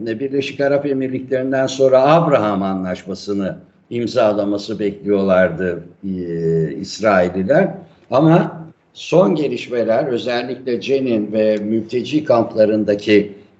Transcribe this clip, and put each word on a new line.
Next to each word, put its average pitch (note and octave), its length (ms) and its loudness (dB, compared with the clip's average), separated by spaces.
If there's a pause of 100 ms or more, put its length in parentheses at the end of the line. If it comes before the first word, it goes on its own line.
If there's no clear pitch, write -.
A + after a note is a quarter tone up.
e, A2+ 140 -4
Birleşik C3+ 400 -4
Arap C#3+ 260 0
Emirlikleri'nden C3 800 -2
sonra C3 460 4
Abraham A#2 500 2
Anlaşması'nı F#2+ 920 -6 (340)
imzalaması G#2+ 880 0
bekliyorlardı, F#2 1040 0 (220)
e, G2 60 -6 (640)
İsrailliler. F#2+ 960 0 (420)
Ama D#3 560 2 (260)
son F#3 420 2
gelişmeler, A#2+ 720 -2
özellikle A#2+ 720 -4
Cenin A#2 520 -2
ve G#2+ 240 2
mülteci A2 680 -4
kamplarındaki G#2+ 1080 2 (280)